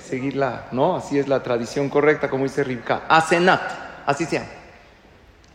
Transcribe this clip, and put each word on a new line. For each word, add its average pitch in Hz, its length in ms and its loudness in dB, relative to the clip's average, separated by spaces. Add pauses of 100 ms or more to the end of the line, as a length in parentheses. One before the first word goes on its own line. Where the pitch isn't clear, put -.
seguirla, 131 720 -4
¿no? 147 240 2
Así 143 240 -2
es 139 80 0
la 135 160 2
tradición 123 460 -2
correcta, 143 400 4
como 135 140 -2
dice 139 200 0
Rivka. 127 460 -4
Asenat, 170 520 4 (440)
así 143 180 -2
se 160 140 -2
llama. - 200 -10 (960)